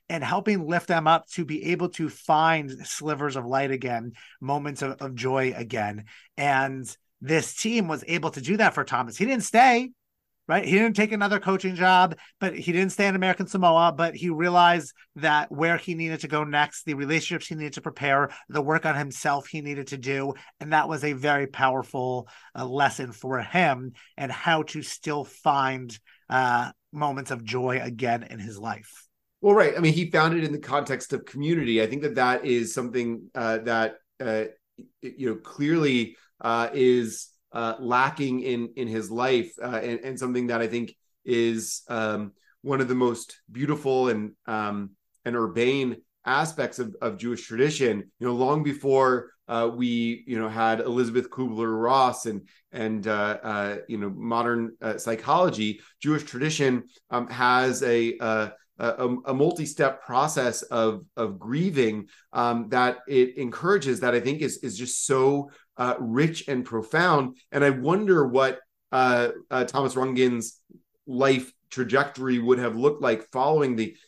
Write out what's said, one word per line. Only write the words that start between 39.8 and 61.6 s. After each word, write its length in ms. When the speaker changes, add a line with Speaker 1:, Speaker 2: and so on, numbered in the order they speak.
Speaker 2:
and, 180
and 180
something 300
that 120
I 60
think 280
is, 640
um, 440
one 220
of 60
the 60
most 460
beautiful 600
and, 220
um, 440
and 100
urbane 680
aspects 520
of, 220
of 160
Jewish 300
tradition. 720
You 80
know, 80
long 280
before, 680
uh, 260
we, 520
you 120
know, 120
had 300
Elizabeth 500
Kubler-Ross 960
and, 200
and, 340
uh, 360
uh, 340
you 80
know, 140
modern, 720
uh, 160
psychology, 800
Jewish 220
tradition, 600
um, 200
has 540
a, 360
uh, 320
a, 80
a, 300
a 60
multi-step 720
process 560
of, 460
of 220
grieving, 680